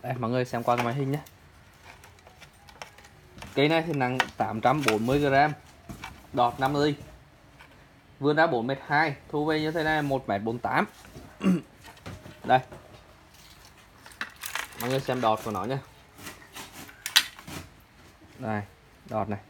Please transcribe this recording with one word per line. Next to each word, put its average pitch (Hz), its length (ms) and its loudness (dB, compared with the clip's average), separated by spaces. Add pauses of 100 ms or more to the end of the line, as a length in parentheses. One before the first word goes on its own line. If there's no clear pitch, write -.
Đây, 127 160 -6
mọi 117 120 -2
người 127 140 2
xem 120 180 -4
qua 120 140 4
cái 120 80 0
màn 117 100 0
hình 135 180 -2
nhé. 147 80 -2 (2250)
Cây 139 140 4
này 160 180 4
thì 170 60 -2
nặng 127 260 0 (180)
tám 107 240 -2
trăm 131 260 4
bốn 110 200 2
mươi 135 120 4
gram, 143 340 4 (800)
đọt 120 280 2
năm 135 140 2
ly, 147 200 2 (1300)
vươn 143 160 4
ra 160 100 8
bốn 120 200 2
mét 135 200 -2
hai, 147 300 2 (120)
thu 151 160 -2
về 156 160 2
như 156 100 0
thế 160 140 -2
này 156 180 2
một 139 260 -2
mét 101 140 0
bốn 113 160 -2
tám. 123 260 0 (560)
<clears throat> - 1040 -4
Đây, 127 160 4 (2250)
mọi 120 100 0
người 135 100 2
xem 127 200 -2
đọt 110 240 4
của 113 60 -2
nó 98 140 -2
nhé. 131 140 -2 (2500)
Đây, 107 240 -4 (480)
đọt 107 180 -2
này 101 220 -6